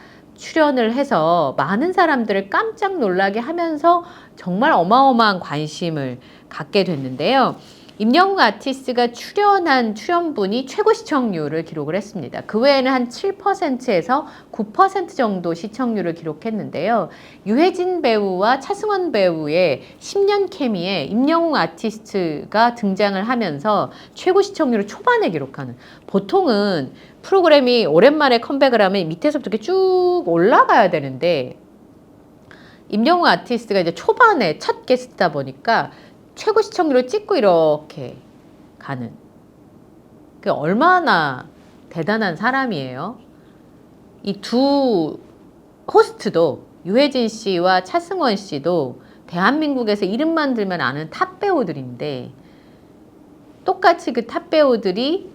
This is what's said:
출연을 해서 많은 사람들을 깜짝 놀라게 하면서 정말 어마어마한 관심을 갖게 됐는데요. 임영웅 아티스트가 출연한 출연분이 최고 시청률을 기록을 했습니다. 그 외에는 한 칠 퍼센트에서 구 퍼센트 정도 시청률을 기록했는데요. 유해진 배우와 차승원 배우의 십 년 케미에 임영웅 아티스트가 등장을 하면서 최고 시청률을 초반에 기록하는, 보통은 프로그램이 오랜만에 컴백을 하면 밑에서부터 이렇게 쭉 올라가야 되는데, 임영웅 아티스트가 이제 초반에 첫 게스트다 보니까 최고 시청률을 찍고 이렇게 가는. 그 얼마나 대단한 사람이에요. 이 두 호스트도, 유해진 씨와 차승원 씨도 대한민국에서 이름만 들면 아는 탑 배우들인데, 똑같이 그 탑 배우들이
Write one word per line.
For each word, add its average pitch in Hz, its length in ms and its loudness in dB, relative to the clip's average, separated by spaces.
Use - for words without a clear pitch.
출연을 254 580 0
해서 175 640 0
많은 202 360 0
사람들을 233 560 0
깜짝 403 480 -4
놀라게 196 420 0
하면서 330 640 0
정말 208 360 0
어마어마한 226 680 4
관심을 151 800 -6
갖게 185 340 -2
됐는데요. 165 720 0
임영웅 349 400 2
아티스트가 240 720 0
출연한 339 840 0
출연분이 262 720 -2
최고 427 280 0
시청률을 165 680 -2
기록을 156 320 -6
했습니다. 190 520 -8
그 208 120 -2
외에는 269 320 4
한 247 180 -2
칠 392 280 -6
퍼센트에서 269 880 -2
구 - 220 -8
퍼센트 381 440 0
정도 185 380 -2
시청률을 208 640 -4
기록했는데요. 165 960 -4
유해진 349 560 0
배우와 214 580 2
차승원 392 520 -4
배우의 165 720 0
십 - 260 -2
년 403 240 0
케미에 190 540 -4
임영웅 294 520 0
아티스트가 202 1160 -2
등장을 202 480 -2
하면서 202 680 -2
최고 370 260 2
시청률을 240 460 0
초반에 453 420 0
기록하는, 135 480 -8
보통은 202 840 0
프로그램이 285 640 4
오랜만에 247 540 6
컴백을 269 420 2
하면 190 260 2
밑에서부터 247 420 -2
이렇게 214 120 -4
쭉 359 640 0
올라가야 220 640 4
되는데, 139 680 -2
임영웅 302 380 2
아티스트가 202 540 0
이제 170 120 0
초반에 403 640 2
첫 - 280 -6
게스트다 247 460 0
보니까 143 600 -2
최고 427 260 0
시청률을 277 460 0
찍고 415 280 -2
이렇게 156 840 2
가는. 123 320 -10
그 202 100 -2
얼마나 185 960 2
대단한 196 460 -2
사람이에요. 202 840 -4
이 196 180 -6
두 254 800 0
호스트도, 170 680 2
유해진 254 420 2
씨와 185 560 0
차승원 339 540 -2
씨도 147 640 -4
대한민국에서 226 800 0
이름만 294 480 -2
들면 190 280 -2
아는 143 280 -4
탑 381 300 -6
배우들인데, 143 920 -4
똑같이 349 480 0
그 233 120 -2
탑 339 240 -10
배우들이 262 840 0